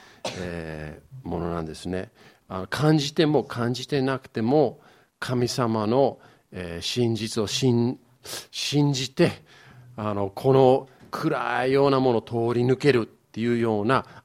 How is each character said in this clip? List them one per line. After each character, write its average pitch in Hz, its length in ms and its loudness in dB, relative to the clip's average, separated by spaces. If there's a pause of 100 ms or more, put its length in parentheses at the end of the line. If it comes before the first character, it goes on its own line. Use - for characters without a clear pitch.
(380)
え 80 600 -10 (240)
ー、 - 40 -10
も 85 100 -4
の 85 140 -4
な 85 80 -4
ん 80 60 -6
で 78 80 -12
す - 120 -14
ね。 92 240 -6 (380)
あ 95 120 -8
の、 95 60 -8
感 156 320 2
じ 143 160 -4
て 160 120 2
も 147 180 2
感 120 300 -4
じ 127 140 -10
て 139 140 0
な 131 160 -2
く - 100 -16
て 113 140 -4
も、 127 380 2 (400)
神 123 280 -2
様 113 380 -2
の、 120 320 2 (320)
え 85 300 -10
ー、 - 40 -10
真 117 300 0
実 110 280 -4
を 101 40 -2
信-、 120 520 0 (520)
信 143 420 0
じ 127 180 -4
て、 - 340 0 (520)
あ 107 180 -4
の、 101 200 -2
こ 131 180 2
の 131 360 6 (220)
暗 123 560 -2
い 131 60 0
よ 139 160 4
う - 20 4
な 135 100 4
も 131 120 4
の 113 60 2
を 107 40 0
通 117 360 -2
り 120 80 2
抜 127 100 4
け 139 160 4
る 117 160 0
っ - 260 -20
て 107 60 -6
い 120 140 0
う 120 40 0
よ 110 240 0
う - 20 -2
な 123 220 0 (180)